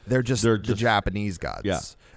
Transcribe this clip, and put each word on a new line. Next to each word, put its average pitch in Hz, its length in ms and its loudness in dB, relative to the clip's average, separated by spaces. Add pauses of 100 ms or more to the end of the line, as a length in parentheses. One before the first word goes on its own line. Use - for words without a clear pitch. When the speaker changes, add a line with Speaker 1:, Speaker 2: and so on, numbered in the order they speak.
Speaker 1:
They're 127 180 2
just 117 200 0
Speaker 2:
They're 113 160 6
Speaker 1:
the 90 60 -10
Speaker 2:
just 107 160 0
Speaker 1:
Japanese 104 580 0
gods. - 260 -8
Speaker 2:
Yeah. 92 140 -2 (380)